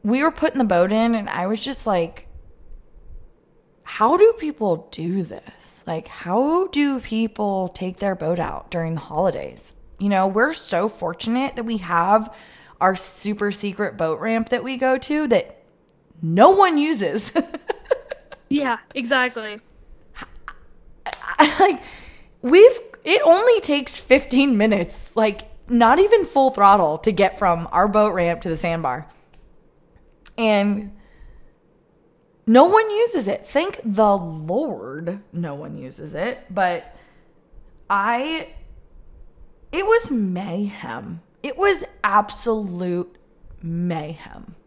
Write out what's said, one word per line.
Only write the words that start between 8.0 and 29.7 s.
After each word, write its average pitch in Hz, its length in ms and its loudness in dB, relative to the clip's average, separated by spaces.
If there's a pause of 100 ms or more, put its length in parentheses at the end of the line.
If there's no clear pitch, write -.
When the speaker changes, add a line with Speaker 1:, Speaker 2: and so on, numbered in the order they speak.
Speaker 1:
boat 175 240 -4
out - 320 -8
during 165 240 -4
the 151 60 -6
holidays?" 147 720 -6 (260)
You 202 100 -2
know, 190 180 2
we're 226 260 0
so 202 360 -4
fortunate 226 680 -6
that 233 60 -8
we 226 140 -6
have 185 580 0 (440)
our 185 160 2
super 208 560 -6
secret 202 460 -6
boat 160 220 -2
ramp 226 300 -2
that 240 140 -2
we 262 140 -8
go 262 200 0
to 302 300 -4
that - 360 -2 (580)
no 185 300 6
one 381 260 4
uses. 220 600 -2
<laughs> 330 40 0 (1120)
Speaker 2:
Yeah, 262 260 -2 (140)
exactly. 240 680 -4 (560)
Speaker 1:
I, - 80 -14 (1120)
I, 302 180 4
like, 381 240 2 (600)
we've, 392 360 8 (280)
it 349 180 2
only 415 380 6
takes 285 360 -4
fifteen 269 600 2
minutes, 202 580 -2
like, 214 280 0 (260)
not 240 300 6
even 415 260 6
full 269 240 2
throttle, 196 480 4
to 202 160 0
get 190 260 0
from 170 320 0
our 185 160 2
boat 208 260 2
ramp 170 280 -2
to 175 80 -8
the 160 80 -4
sandbar. 156 500 -4 (1300)